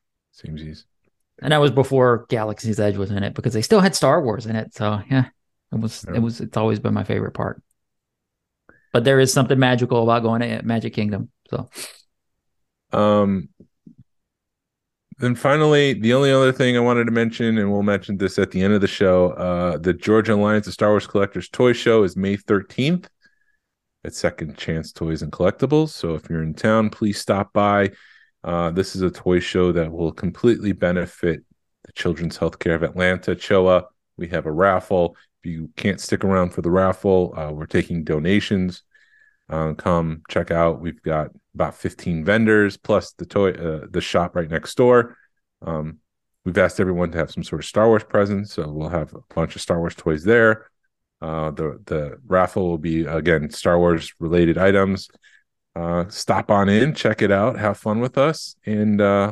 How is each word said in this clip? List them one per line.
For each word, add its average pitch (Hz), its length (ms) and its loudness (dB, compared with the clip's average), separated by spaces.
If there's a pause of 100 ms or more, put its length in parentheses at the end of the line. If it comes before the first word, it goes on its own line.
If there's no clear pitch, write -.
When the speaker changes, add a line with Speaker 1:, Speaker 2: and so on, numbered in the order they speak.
(360)
Speaker 1:
Samesies. 78 500 -16 (560)
Speaker 2:
And 139 100 -4
that 151 100 2
was 143 100 2
before 127 560 2
Galaxy's 107 520 -4
Edge 104 180 0
was 98 140 -4
in 98 120 -2
it 101 120 -6
because 110 180 -4
they 110 80 -2
still 202 200 4
had 190 140 2
Star 151 280 2
Wars 107 240 -4
in 113 80 -4
it. 110 180 -8
So, 104 260 -2 (120)
yeah, 131 140 2 (460)
it 113 80 -4
was, 113 280 -8
Speaker 1:
Yeah. - 80 -8
Speaker 2:
it 117 60 0
was, 113 200 -2
it's - 160 -8
always 110 220 0
been 117 160 -2
my 104 80 -2
favorite 104 300 -4
part. - 280 -6 (1300)
But 120 100 2
there 135 160 6
is 131 120 4
something 135 280 2
magical 123 420 2
about 117 220 2
going 113 180 0
to 113 220 -6
Magic 113 300 -4
Kingdom. 107 360 -4 (220)
So, - 180 -6 (1200)
Speaker 1:
Um, 104 560 2 (1700)
then 123 180 -2
finally, 143 580 4
the 110 200 2
only 139 180 4
other 131 200 6
thing 123 240 2
I 120 60 2
wanted 120 240 2
to 117 60 -2
mention, 117 460 0
and 101 140 0
we'll 101 120 0
mention 101 340 -2
this 95 200 -2
at 95 140 0
the 92 100 -2
end 101 120 4
of 101 80 2
the 98 60 4
show, 90 440 2
uh, 87 460 -2
the 85 160 0
Georgia 107 400 2
Alliance 104 340 2
of 92 60 -10
Star 104 160 2
Wars 104 180 2
Collectors 98 420 -2
Toy 123 240 4
Show 113 300 4
is 90 140 -2
May 98 180 -2
thirteenth 127 760 -2 (960)
at - 100 -12
Second - 440 -6
Chance 80 340 -8
Toys 80 300 -6
and 76 100 -8
Collectibles. 143 580 0
So 82 260 -6
if - 140 -12
you're 80 140 -4
in 78 100 -6
town, 110 360 2
please 104 300 -4
stop 101 340 -2
by. 101 380 2 (520)
Uh, 85 280 -2
this 92 240 -4
is 95 60 -4
a 90 80 0
toy 90 300 0
show 90 320 0
that 82 200 -2
will 82 200 -4
completely 101 600 0
benefit 87 720 -2 (420)
the - 80 -20
Children's 85 440 -6
Healthcare 85 380 -2
of 82 80 -4
Atlanta, 90 520 -2
choa. 92 500 2 (320)
We 87 100 -10
have 85 180 -6
a 78 60 -6
raffle. 90 640 0 (260)
If 87 80 -12
you 80 280 -10
can't 98 220 -4
stick - 240 -4
around 92 280 2
for 90 100 -8
the 85 100 -2
raffle, 92 640 2
uh, 76 140 -8
we're 76 140 -10
taking 85 380 -2
donations. 90 800 -2 (640)
Uh, 80 240 -4
come 82 560 -2
check 87 220 -2
out. 82 300 2
We've 82 200 -10
got 78 280 -4 (260)
about 76 200 -4
fifteen - 500 -6
vendors 107 520 2
plus - 360 -2
the 87 120 -14
toy, 98 260 0
uh, 80 380 -6
the 87 120 -4
shop 87 340 -2
right 82 140 -4
next 80 260 -8
door. 123 420 4 (460)
Um, 78 360 -8 (440)
we've 90 140 -4
asked 90 220 2
everyone 90 320 -2
to 85 60 -10
have 78 140 -4
some 85 120 -10
sort 80 180 -10
of - 60 -14
Star 107 200 2
Wars 110 160 4
present, 101 460 -2
so - 200 -8
we'll 78 200 -8
have 82 240 -6
a - 200 -20
bunch 82 220 -4
of - 60 -12
Star 85 180 -2
Wars 85 160 -6
toys 78 280 -4
there. 113 460 4 (520)
Uh, 80 300 -6
the, 76 340 -8
the 73 320 -6 (100)
raffle 92 420 2
will 85 80 -2
be, 82 280 -2
again, 78 440 0
Star 87 300 2
Wars 85 400 2
related 85 380 2
items. 98 500 2 (680)
Uh, 87 340 -2
stop - 420 -2
on 101 180 4
in, 120 240 4
check - 280 -2
it 101 100 2
out, 101 280 2
have 101 180 -2
fun 110 220 -4
with 127 180 -4
us, 151 380 -2 (100)
and, 107 360 0
uh, 101 300 2